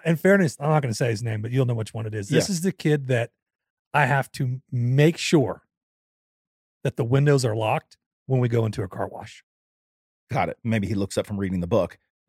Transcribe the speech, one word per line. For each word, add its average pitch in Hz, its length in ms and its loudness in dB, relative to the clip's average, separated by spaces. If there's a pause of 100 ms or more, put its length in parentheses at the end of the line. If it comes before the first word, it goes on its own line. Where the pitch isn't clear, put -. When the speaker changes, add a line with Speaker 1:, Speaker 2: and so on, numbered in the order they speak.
Speaker 1:
in 165 100 2
fairness, 196 440 4
I'm 143 100 -2
not 151 140 4
gonna 120 100 -2
say 123 160 -2
his 110 140 -4
name, 110 180 -4
but 117 100 -6
you'll 131 140 2
know 123 80 0
which 110 200 -6
one 110 120 -6
it 104 80 -8
is. 104 160 -6
This 165 200 2
Speaker 2:
Yeah. 202 40 -2
Speaker 1:
is 165 80 -2
the 185 100 0
kid 147 360 -2
that 120 240 -2 (640)
I 147 120 4
have 135 280 0
to 131 280 -4 (100)
make 131 460 4
sure 127 460 0 (1200)
that - 140 -2
the 135 60 0
windows 135 420 2
are 110 100 -2
locked 113 420 -4 (300)
when 131 120 0
we 123 80 2
go 117 180 0
into 107 180 -4
a 92 40 -8
car 92 200 -6
wash. - 360 -14 (880)
Speaker 2:
Got 92 180 0
it. - 140 -10
Maybe 110 240 0
he 101 80 -2
looks 98 220 -4
up 101 80 -2
from 104 140 -8
reading 95 220 -2
the 87 60 -4
book 90 300 0 (320)